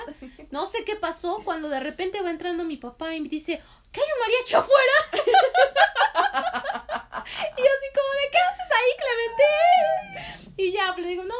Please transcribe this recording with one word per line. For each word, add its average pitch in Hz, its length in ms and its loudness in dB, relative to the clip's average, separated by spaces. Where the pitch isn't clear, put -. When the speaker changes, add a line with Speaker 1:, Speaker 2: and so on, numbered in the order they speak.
Speaker 1:
<laughs> 294 460 -18
Speaker 2:
no 302 160 -4
sé 453 180 -6
qué 427 100 -4
pasó, 349 480 -6
cuando 320 260 -6
de 277 100 -4
repente 359 420 -6
va 349 80 -4
entrando 339 360 -6
mi 311 120 -8
papá 320 380 -10
y 311 60 -6
me 294 80 -8
dice, 311 300 -6
"¿Qué - 80 -8
hay 587 160 2
un 494 120 -2
mariachi 494 280 2
afuera?". 539 380 4
<laughs> 480 1300 4
Y 508 40 -4
yo 508 60 6
así 554 260 2
como 554 260 0
de, 571 120 -2
"¿Qué 659 60 0
haces 740 400 0
ahí, 508 200 2
Clemente?". 466 460 0
Y 381 140 0
ya, 381 220 0
pues 359 120 -8
le 349 40 -6
digo, 359 140 -6
"No, 392 160 -8